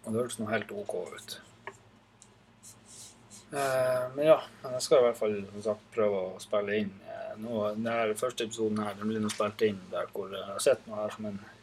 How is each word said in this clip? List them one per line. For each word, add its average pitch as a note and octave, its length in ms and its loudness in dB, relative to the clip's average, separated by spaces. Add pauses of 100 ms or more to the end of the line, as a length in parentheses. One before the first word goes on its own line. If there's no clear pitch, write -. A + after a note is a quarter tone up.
Og - 80 -12
det A2+ 80 0
hørtes B2 180 -4
nå A2 140 -4
helt G#2+ 180 -2
OK G2+ 240 -6 (220)
ut. - 180 -14 (2250)
Eh, C3 540 2 (100)
men C#3+ 160 -2
ja, D3+ 80 12 (240)
men B2+ 160 -6
jeg - 80 -4
skal C#3+ 160 10
i A#2+ 60 8
hvert A2+ 160 0
fall, G#2+ 120 2 (200)
som G#2 100 -6
sagt, G#2+ 320 -4
prøve G#2 300 4
å F#2 180 -10
spille G#2 380 0
inn, G2 100 -6 (160)
eh, F#2+ 320 -10
nå, A2+ 160 -4 (160)
den A2+ 160 -2
her A2+ 320 0
første B2 240 -2
episoden G#2+ 400 0
her, G2+ 140 -6
den G#2+ 100 -2
blir A2 160 0
nå G#2 80 -2
spilt G#2 320 0
inn G2 240 0
der F2+ 240 -2
hvor G2 240 -6
jeg F#2+ 300 -6
sitter A#2 260 2
nå G#2+ 80 -4
her G#2+ 160 -6
som G#2+ 140 -6
en - 100 -10 (200)